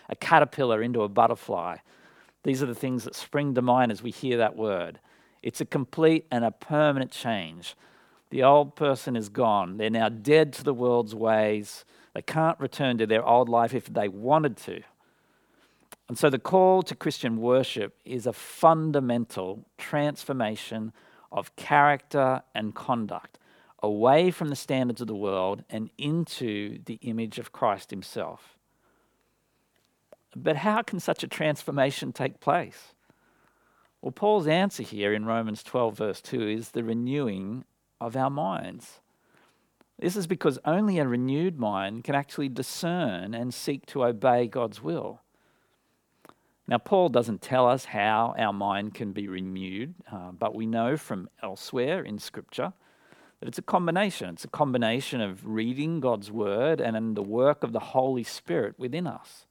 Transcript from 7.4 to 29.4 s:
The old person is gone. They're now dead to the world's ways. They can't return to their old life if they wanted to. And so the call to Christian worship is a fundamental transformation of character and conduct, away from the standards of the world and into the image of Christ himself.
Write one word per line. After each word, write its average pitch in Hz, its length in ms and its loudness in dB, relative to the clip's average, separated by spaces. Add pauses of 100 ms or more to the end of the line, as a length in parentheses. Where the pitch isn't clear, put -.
The 131 120 0
old 143 320 8
person 139 400 0
is 110 140 -4
gone. 101 480 2
They're 110 140 0
now 113 180 2
dead 143 460 4
to - 100 -10
the 143 100 2
world's 120 400 2
ways. 107 720 2 (300)
They 165 80 -8
can't 160 360 0
return 131 400 -2
to 110 80 2
their 110 180 4
old 120 240 6
life 117 240 4
if 123 140 -2
they 104 220 0
wanted 123 500 2
to. 92 240 -12 (1300)
And 120 100 -8
so 151 120 8
the 131 80 2
call 185 440 6
to - 140 -8
Christian 123 400 -2
worship 117 680 0
is 117 220 -6
a 117 60 0
fundamental 127 1300 2 (120)
transformation 117 1160 -4 (380)
of - 240 -6
character 143 880 2 (120)
and 107 200 -6
conduct, 107 640 -6 (420)
away 123 520 6
from 165 160 -4
the 139 80 -4
standards 127 440 -2
of 120 60 -6
the 110 80 -4
world 98 540 -2
and 110 300 -6
into 127 880 -4
the 117 160 -8
image 113 360 -6
of - 140 -12
Christ 101 380 -2
himself. 92 640 -10 (1800)